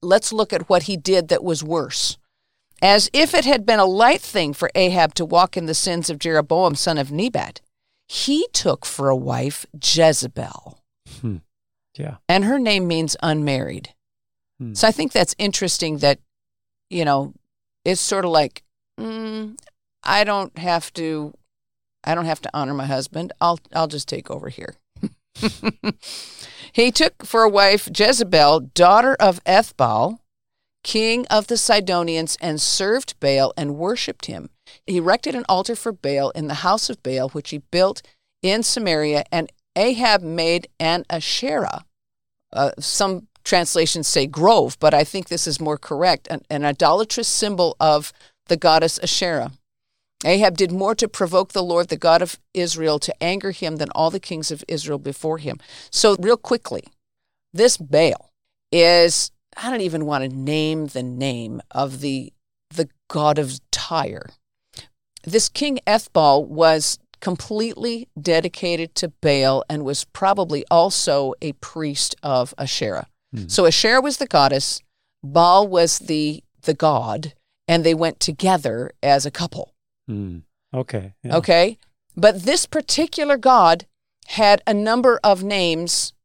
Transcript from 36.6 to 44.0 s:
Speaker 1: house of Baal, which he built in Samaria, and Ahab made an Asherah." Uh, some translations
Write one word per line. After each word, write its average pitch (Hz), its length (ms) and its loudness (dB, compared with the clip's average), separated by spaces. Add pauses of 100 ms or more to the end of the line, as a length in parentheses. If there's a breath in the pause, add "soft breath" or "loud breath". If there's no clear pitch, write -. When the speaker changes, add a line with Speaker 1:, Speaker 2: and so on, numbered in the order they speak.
Speaker 1:
house 202 240 0
of 240 140 -12
Baal, 131 260 -4
which 147 220 -12
he 147 80 -8
built 185 420 0 (400 soft breath)
in 208 220 -2
Samaria, 151 680 -2
and 165 200 -4 (240)
Ahab 220 460 2
made 165 460 -2 (120)
an 165 300 -2
Asherah." 240 760 -6 (680)
Uh, 139 260 0
some 190 480 -4 (160)
translations 165 640 0